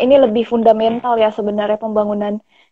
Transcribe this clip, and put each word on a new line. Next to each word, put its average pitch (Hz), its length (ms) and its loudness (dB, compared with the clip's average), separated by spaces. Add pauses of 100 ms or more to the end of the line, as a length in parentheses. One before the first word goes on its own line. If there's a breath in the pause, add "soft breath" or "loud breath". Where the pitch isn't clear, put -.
ini 277 160 4
lebih 233 240 2
fundamental 226 720 0
ya 214 160 2
sebenarnya 208 480 -4
pembangunan 208 640 -4 (280)